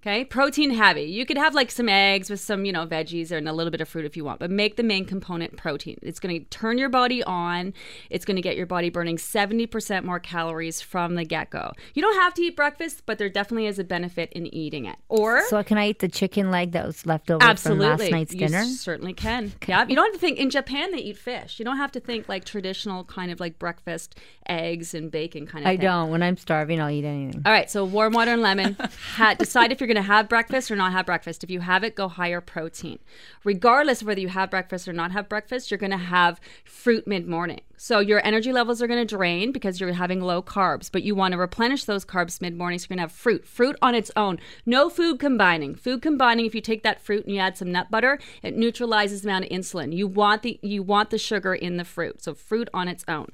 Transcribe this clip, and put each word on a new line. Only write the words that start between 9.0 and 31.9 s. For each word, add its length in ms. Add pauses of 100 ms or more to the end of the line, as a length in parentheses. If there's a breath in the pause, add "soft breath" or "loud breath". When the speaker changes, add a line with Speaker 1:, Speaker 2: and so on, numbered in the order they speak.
Speaker 1:
seventy 480
percent 360
more 160
calories 600
from 320
the 100
get-go. 500 (200 loud breath)
You 80
don't 180
have 140
to 80
eat 140
breakfast, 500
but 140
there 100
definitely 380
is 100
a 60
benefit 500
in 180
eating 340
it. 100 (120)
Or 420
Speaker 2:
So 120
can 160
I 120
eat 100
the 80
chicken 420
leg 220
that 160
was 180
left 240
over 100
from 380
last 140 (100)
Speaker 1:
Absolutely. 80
Speaker 2:
night's 240
Speaker 1:
You 60
Speaker 2:
dinner? 260
Speaker 1:
certainly 480
can. 440
Speaker 2:
<laughs> 40
Okay. 100
Speaker 1:
Yeah, 160
you 80
don't 100
have 80
to 60
think. 200
In 100
Japan, 440
they 40
eat 220
fish. 400
You 60
don't 120
have 140
to 80
think, 280
like, 160
traditional 600
kind 280
of, 80
like, 200
breakfast, 560 (320 loud breath)
eggs 480
and 160
bacon 340
kind 180
of 60
Speaker 2:
I 40
Speaker 1:
thing. 80
Speaker 2:
don't. 280
When 140
I'm 140
starving, 440
I'll 80
eat 160
anything. 400
Speaker 1:
All 60
right, 180
so 160
warm 280
water 180
and 100
lemon. 400
Speaker 2:
<laughs> 360
Speaker 1:
Ha-, 180
decide 360
if 80
you're 120
gonna 100
have 280
breakfast 420
or 60
not 160
have 120
breakfast. 380
If 60
you 100
have 240
it, 120